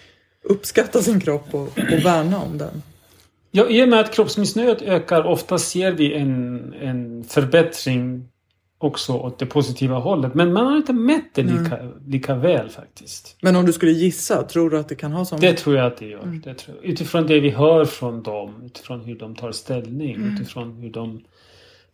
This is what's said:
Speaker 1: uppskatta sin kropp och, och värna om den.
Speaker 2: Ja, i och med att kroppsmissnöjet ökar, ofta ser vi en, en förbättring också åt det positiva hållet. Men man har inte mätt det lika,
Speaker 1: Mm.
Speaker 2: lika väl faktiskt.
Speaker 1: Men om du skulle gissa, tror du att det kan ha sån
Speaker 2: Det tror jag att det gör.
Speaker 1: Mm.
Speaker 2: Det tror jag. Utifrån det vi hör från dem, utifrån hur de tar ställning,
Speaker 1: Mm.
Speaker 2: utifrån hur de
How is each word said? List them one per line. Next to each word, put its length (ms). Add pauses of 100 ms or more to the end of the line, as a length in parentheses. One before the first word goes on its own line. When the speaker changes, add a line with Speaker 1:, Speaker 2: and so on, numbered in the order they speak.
(440)
Speaker 1:
uppskatta 580
sin 180
kropp 360
och, 60 (160)
och 280
värna 360
om 160
den. 240 (720)
Speaker 2:
Ja, 180
i 140
och 60
med 100
att 140
kroppsmissnöjet 680
ökar, 420
ofta 340
ser 340
vi 220
en, 600
en 500
förbättring 1040 (500)
också 360
åt 260
det 60
positiva 540
hållet. 340
Men 200
man 120
har 120
inte 160
mätt 400
det 100
lika, 340
Speaker 1:
Mm. 160 (140)
Speaker 2:
lika 280
väl 340
faktiskt. 720
Speaker 1:
Men 140
om 100
du 80
skulle 180
gissa, 520
tror 260
du 100
att 100
det 60
kan 160
ha 140
sån 140
Speaker 2:
Det 140
tror 220
jag 120
att 100
det 80
gör. 180
Speaker 1:
Mm. 180
Speaker 2:
Det 120
tror 240
jag. 80
Utifrån 420
det 120
vi 100
hör 360
från 380
dem, 420
utifrån 400
hur 140
de 160
tar 160
ställning, 640
Speaker 1:
Mm. 200
Speaker 2:
utifrån 420
hur 120
de 320 (720)